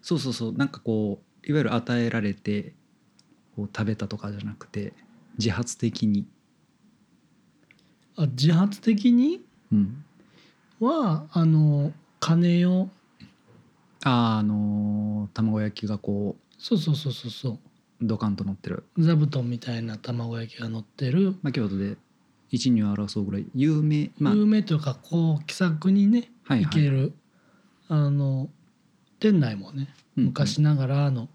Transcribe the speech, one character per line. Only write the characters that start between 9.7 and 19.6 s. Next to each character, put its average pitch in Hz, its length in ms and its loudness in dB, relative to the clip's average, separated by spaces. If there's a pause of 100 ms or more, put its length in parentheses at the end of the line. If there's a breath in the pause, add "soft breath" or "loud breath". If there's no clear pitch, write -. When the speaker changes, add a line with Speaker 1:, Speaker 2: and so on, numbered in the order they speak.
Speaker 1:
う 107 40 4
ん。 104 280 0 (720 soft breath)
Speaker 2:
は、 220 540 0
あ 170 120 4
の、 151 480 4 (280)
カ 160 160 2
ネ 175 300 4
を。 185 220 2 (1160)
Speaker 1:
あ 120 320 2
ー、 - 20 0
あ 107 60 0
の 104 880 -2
ー、 - 20 -20
卵 110 260 0
焼 107 260 -6
き - 20 -4
が 104 100 -4
こ 101 400 -4
う、 - 40 -20 (140)
Speaker 2:
そ - 200 -2
う - 20 2
そ 156 140 0
う 135 40 2
そ 139 140 -4
う - 20 -6
そ - 140 -10
う 113 60 -8
そ - 180 -8
う。 107 80 -10 (420)
Speaker 1:
ド 110 160 0
カ 107 120 -2
ン 98 80 -2
と 95 80 -6
乗 98 80 -4
っ 98 40 -8
て - 140 -10
る。 - 140 -8 (120)
Speaker 2:
座 165 200 4
布 151 100 4
団 131 240 -2
み 120 80 -6
た 117 180 -8